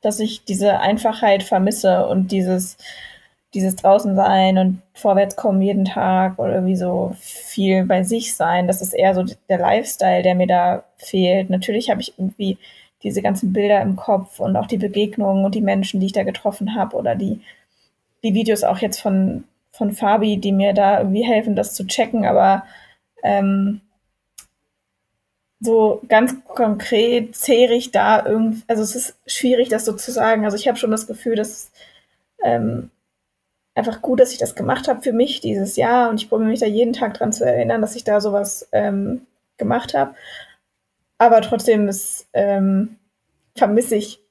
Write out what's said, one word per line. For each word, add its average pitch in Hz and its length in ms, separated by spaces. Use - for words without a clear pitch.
dass 208 180
ich 220 260
diese 196 340
Einfachheit 214 640
vermisse 190 640
und 185 240
dieses, 185 460
dieses 190 220
draußen 196 400
sein 190 420
und 185 240
vorwärts 196 420
kommen 190 260
jeden 196 240
Tag 185 540
oder - 160
irgendwie 185 220
so 180 420
viel 190 680
bei 185 180
sich 226 320
sein. 175 320
Das 190 140
ist - 120
eher 190 200
so 185 120
der 180 100
Lifestyle, 185 640
der 180 100
mir 180 140
da 180 380
fehlt. 190 520
Natürlich 202 400
habe 240 120
ich - 160
irgendwie 190 400
diese 202 180
ganzen 202 300
Bilder 202 300
im 196 160
Kopf 190 420
und 190 160
auch 214 120
die 226 100
Begegnungen 202 680
und 196 120
die 214 60
Menschen, 196 380
die 196 60
ich 190 80
da 196 100
getroffen 202 500
habe - 220
oder 117 200
die, 196 260
die 220 100
Videos 220 300
auch 190 140
jetzt 214 240
von 190 420
von 208 180
Fabi, 208 460
die 196 160
mir 196 200
da 196 260
irgendwie 196 260
helfen, 226 320
das 208 160
zu 196 120
checken, 214 400
aber, 196 380
ähm, 196 580
so 220 500
ganz 254 260
konkret 226 880
zehre 240 380
ich 247 180
da 208 340
irgend-, 220 420
also 220 160
es 214 120
ist - 200
schwierig, 247 440
das 220 160
so 214 80
zu - 180
sagen. 220 340
Also 208 120
ich 220 100
hab 240 100
schon 226 140
das 214 160
Gefühl, 226 280
dass, - 360
ähm, 117 480
einfach 220 260
gut, 254 180
dass 247 140
ich - 60
das 233 160
gemacht - 320
hab 262 160
für 247 100
mich 254 280
dieses 196 360
Jahr 233 320
und 214 120
ich - 80
probiere 220 200
mich 226 100
da 247 60
jeden 226 280
Tag 214 220
dran 208 180
zu 233 120
erinnern, 226 360
dass 214 140
ich 240 80
da 208 180
sowas, 202 500
ähm, 208 540
gemacht - 360
hab. 139 220
Aber 233 240
trotzdem 214 460
ist, - 460
ähm, 196 640
vermisse 226 400
ich - 240